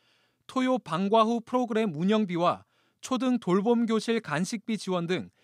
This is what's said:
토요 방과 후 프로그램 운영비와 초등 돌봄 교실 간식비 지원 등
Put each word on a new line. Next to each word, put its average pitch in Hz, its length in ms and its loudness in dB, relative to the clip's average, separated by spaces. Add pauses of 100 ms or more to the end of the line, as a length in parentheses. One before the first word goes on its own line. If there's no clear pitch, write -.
(460)
토요 254 320 0
방과 196 460 2
후 233 200 0
프로그램 226 520 -2
운영비와 175 680 0 (360)
초등 254 380 0
돌봄 214 480 2
교실 226 320 0
간식비 196 580 -4
지원 180 300 -4
등 147 240 -4 (120)